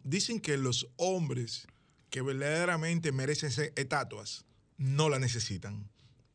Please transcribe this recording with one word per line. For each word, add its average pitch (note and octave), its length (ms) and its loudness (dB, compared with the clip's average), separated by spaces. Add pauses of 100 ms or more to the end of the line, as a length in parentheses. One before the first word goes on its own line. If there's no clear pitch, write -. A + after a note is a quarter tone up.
Dicen G3 340 0
que D3 160 0
los B2+ 400 0
hombres D3+ 720 0 (420)
que C3 120 -4
verdaderamente D#3+ 920 2
merecen C#3 400 0
ser D3 240 -2
estatuas C3 720 -4 (320)
no C#3+ 320 4
la C3+ 100 2
necesitan, G#2 680 -2 (460)